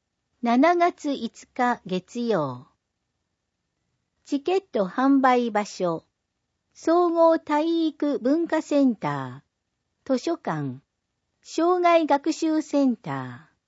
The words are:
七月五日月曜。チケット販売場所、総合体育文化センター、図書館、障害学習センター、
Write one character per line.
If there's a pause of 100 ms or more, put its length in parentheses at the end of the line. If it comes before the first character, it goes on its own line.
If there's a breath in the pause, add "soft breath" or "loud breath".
(420)
七
月
五
日
月
曜。 (1600)
チ
ケ
ッ
ト
販
売
場
所、 (800)
総
合
体
育
文
化
セ
ン
タ (640)
ー、
図
書
館、 (640)
障
害
学
習
セ
ン
タ
ー、 (120)